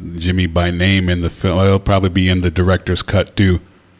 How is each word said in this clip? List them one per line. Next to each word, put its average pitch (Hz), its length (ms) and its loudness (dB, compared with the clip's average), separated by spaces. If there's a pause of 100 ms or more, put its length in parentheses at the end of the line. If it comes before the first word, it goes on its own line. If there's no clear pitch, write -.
(180)
Jimmy 90 300 0
by 87 240 -2
name 92 380 0
in 87 120 -2
the 82 80 -2
film. 90 340 -2
It'll 98 160 4
probably 95 300 0
be 92 200 0
in 92 120 2
the 87 80 0
director's 90 540 0
cut, - 320 -2
too. 92 240 2 (400)